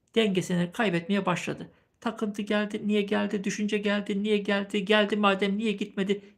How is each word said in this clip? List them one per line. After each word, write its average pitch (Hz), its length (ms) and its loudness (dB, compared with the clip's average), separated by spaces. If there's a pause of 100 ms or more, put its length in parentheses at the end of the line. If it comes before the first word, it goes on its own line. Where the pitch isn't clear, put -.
(140)
dengesini 180 580 2
kaybetmeye 190 540 0
başladı. 165 440 -2 (300)
Takıntı 220 420 -4
geldi, 208 440 -2
niye 208 160 2
geldi? 202 420 -2
Düşünce 208 340 -2
geldi, 202 440 -2
niye 214 160 2
geldi? 202 460 -2
Geldi 208 320 4
madem 196 420 2
niye 220 140 0
gitmedi 202 640 -4